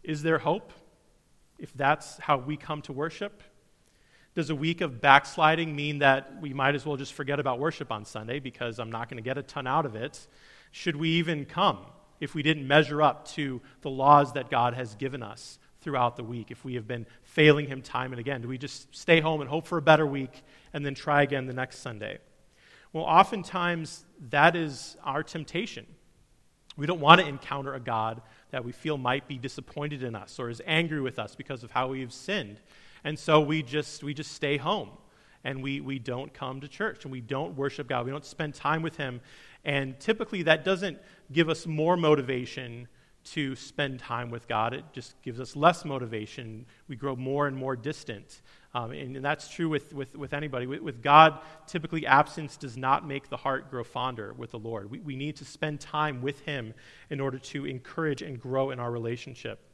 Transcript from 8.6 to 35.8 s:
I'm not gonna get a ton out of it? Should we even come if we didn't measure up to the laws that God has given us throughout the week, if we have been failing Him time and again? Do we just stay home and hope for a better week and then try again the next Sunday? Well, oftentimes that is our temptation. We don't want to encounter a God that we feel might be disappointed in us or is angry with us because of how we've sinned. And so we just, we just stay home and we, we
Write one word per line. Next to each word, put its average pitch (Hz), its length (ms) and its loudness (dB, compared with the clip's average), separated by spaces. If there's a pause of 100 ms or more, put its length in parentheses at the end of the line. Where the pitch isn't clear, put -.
I'm 113 140 -8
not 117 180 -8
gonna 113 140 -12
get 131 160 -4
a - 20 -8
ton 135 240 -10
out 143 180 2
of 117 120 -6
it? 120 320 -10 (440)
Should - 240 -4
we 160 140 0 (120)
even 151 240 -2
come 170 340 2 (400)
if 143 160 -8
we 151 80 -4
didn't 147 240 0
measure 147 340 6
up 139 280 2
to 135 320 -6 (200)
the 147 80 -6
laws 135 440 8
that 131 180 -4
God 120 240 2
has 123 180 -6
given 127 300 -6
us - 340 -16 (240)
throughout 127 360 0
the 127 60 -10
week, 117 280 -10
if - 120 -16
we 127 120 -6
have 110 120 -6
been 117 200 -6 (160)
failing 151 420 8
Him 135 160 -8
time 127 320 -6
and 120 60 -10
again? 120 240 -6
Do 117 40 -8
we 127 120 -6
just - 360 -12
stay 165 260 6
home 156 200 0
and 131 80 -6
hope 160 160 -2
for 170 140 -2
a - 20 -4
better 156 240 10
week 135 380 -4 (280)
and 143 140 -6
then 139 80 -4
try 147 300 4
again 135 240 0
the 127 60 -8
next 127 260 -6
Sunday? 104 400 -10 (760)
Well, 160 120 -4
oftentimes 175 1000 2 (240)
that 156 260 6
is 156 480 -6
our 147 200 -4
temptation. 160 640 -10 (920)
We 147 100 -4
don't 170 120 -2
want 160 220 10
to 156 60 0
encounter 139 460 -8
a 135 60 -10
God 113 420 -4 (300)
that 127 140 -6
we 131 80 -8
feel 151 240 -4
might 131 320 -2
be 139 80 -8
disappointed 139 680 -8
in 117 100 -6
us - 260 -12
or 120 100 -4
is 117 160 -10
angry 160 340 2
with 131 200 -4
us 107 140 -6
because 123 300 -10
of 117 80 -18
how 131 160 0
we've 131 240 -6
sinned. 120 480 -8 (460)
And 151 120 -4
so 156 220 6
we 151 240 0
just, 143 400 -6
we 147 100 -6
just - 200 -10
stay 147 240 -2
home 151 320 -2 (560)
and 135 180 -6
we, 139 160 -4
we 135 200 -6